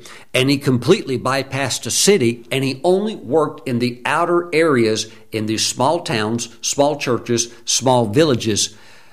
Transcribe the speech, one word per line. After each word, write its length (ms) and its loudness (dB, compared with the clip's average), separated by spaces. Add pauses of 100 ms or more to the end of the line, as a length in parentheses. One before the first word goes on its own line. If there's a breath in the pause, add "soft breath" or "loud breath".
(340 loud breath)
and 160 2
he 100 2
completely 580 2
bypassed 720 -4
a 40 -6
city, 600 2
and 120 0
he 200 -4
only 320 0
worked 520 -2
in 120 -2
the 260 -2
outer 480 0
areas, 560 2 (220 loud breath)
in 160 -4
these 180 -2
small 360 0
towns, 600 -4
small 340 0
churches, 560 -2 (140 loud breath)
small 400 2
villages, 720 0 (380 loud breath)